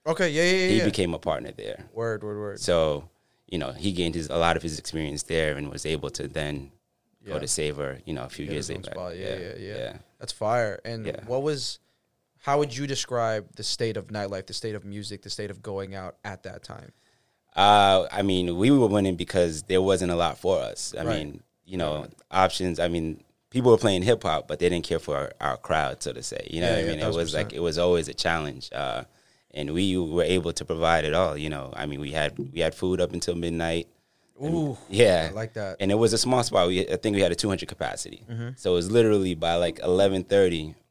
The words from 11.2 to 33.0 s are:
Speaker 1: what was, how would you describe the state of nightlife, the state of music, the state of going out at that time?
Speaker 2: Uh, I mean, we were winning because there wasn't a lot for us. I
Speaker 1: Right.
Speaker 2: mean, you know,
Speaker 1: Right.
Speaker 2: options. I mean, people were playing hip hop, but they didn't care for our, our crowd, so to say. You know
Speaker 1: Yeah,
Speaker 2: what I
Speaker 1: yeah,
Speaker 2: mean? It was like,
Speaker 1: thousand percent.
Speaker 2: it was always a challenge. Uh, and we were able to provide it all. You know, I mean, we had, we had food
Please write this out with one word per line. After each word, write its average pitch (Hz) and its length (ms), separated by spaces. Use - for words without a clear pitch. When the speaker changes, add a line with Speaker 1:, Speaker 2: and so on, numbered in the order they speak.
Speaker 1:
what 127 160
was, 143 360
how 143 200
would 143 180
you 143 100
describe 117 680
the 107 60
state 110 360
of 95 100
nightlife, 101 380
the - 80
state 110 200
of 95 120
music, 101 360
the 98 80
state 104 200
of 98 120
going 98 320
out 95 300
at 101 200
that - 200
time? - 280
Speaker 2:
Uh, 98 560
I 101 120
mean, 90 340
we 107 140
were 135 160
winning 98 300
because 85 480
there 92 180
wasn't 92 300
a 85 40
lot 85 220
for 92 220
us. - 380
I 78 60
Speaker 1:
Right. 80 140
Speaker 2:
mean, 73 240
you 92 100
know, 76 240
Speaker 1:
Right. 64 100
Speaker 2:
options. 92 500
I 87 80
mean, 80 340
people 123 200
were 113 80
playing 98 240
hip 113 200
hop, 78 260
but 76 120
they 87 100
didn't 85 160
care 82 120
for 76 180
our, 69 240
our 67 180
crowd, 71 440
so 69 120
to 60 80
say. - 280
You 82 120
know 87 60
Speaker 1:
Yeah, 82 40
Speaker 2:
what 82 60
I 82 60
Speaker 1:
yeah, 82 80
Speaker 2:
mean? 78 80
It - 60
was 82 100
like, 85 100
Speaker 1:
thousand 78 180
percent. - 80
Speaker 2:
it 71 80
was 85 180
always 87 300
a - 60
challenge. 76 580
Uh, 65 320
and 73 220
we 92 220
were 85 260
able 85 300
to - 120
provide 82 400
it 76 80
all. 82 240
You 76 140
know, 67 240
I - 120
mean, 71 140
we 71 120
had, 76 260
we 82 80
had 80 120
food 92 280